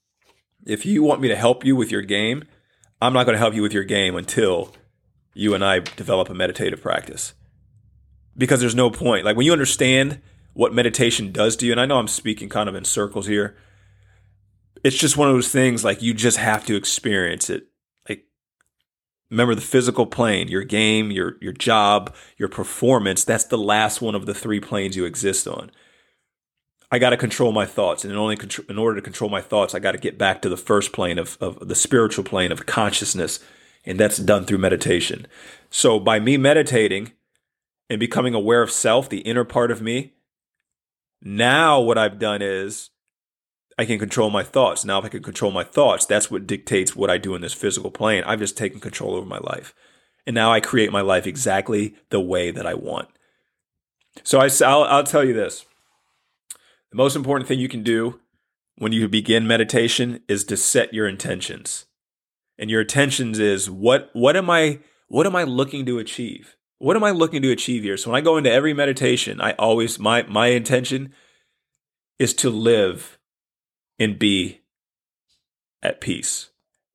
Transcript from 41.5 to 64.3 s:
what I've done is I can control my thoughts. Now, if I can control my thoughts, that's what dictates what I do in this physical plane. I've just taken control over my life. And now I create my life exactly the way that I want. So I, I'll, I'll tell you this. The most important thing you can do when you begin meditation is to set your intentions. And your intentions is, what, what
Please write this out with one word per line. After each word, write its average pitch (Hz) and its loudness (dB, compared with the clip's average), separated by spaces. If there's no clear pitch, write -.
what 117 2
I've 104 0
done 104 -2
is 98 -6
I 117 0
can 110 -2
control 107 0
my 101 0
thoughts. 117 0
Now, 98 -2
if 98 -12
I 110 -12
can - -12
control 101 -4
my 92 -4
thoughts, 117 2
that's 104 0
what 101 -6
dictates 98 -2
what 98 0
I 90 0
do 95 -6
in 87 -8
this 85 -10
physical 98 -6
plane. 107 -2
I've 107 -2
just 104 -6
taken 101 -6
control - -8
over 92 -8
my 95 -10
life. - -10
And 123 -6
now 113 4
I 110 4
create 107 2
my 101 0
life 95 2
exactly 101 -2
the 104 0
way 90 -2
that - -8
I 85 -4
want. - -8
So - 6
I, 135 8
I'll, 143 6
I'll 143 4
tell 143 2
you 131 2
this. 101 -6
The 110 -10
most 135 2
important 135 -4
thing 131 0
you 127 -4
can 127 -10
do 117 -2
when 110 -4
you 110 2
begin 110 2
meditation 117 0
is 101 -2
to 101 -4
set - 0
your 107 -2
intentions. - -10
And 113 -8
your 110 2
intentions 127 0
is, 101 2
what, 110 2
what 131 4